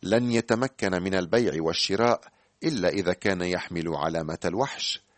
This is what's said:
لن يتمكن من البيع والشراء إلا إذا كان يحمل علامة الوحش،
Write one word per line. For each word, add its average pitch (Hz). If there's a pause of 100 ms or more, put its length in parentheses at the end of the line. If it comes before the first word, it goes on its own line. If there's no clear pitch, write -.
لن 117
يتمكن 113
من 95
البيع 92 (100)
والشراء 98 (440)
إلا 123
إذا 90
كان 92
يحمل 87
علامة 80
الوحش، 98 (160)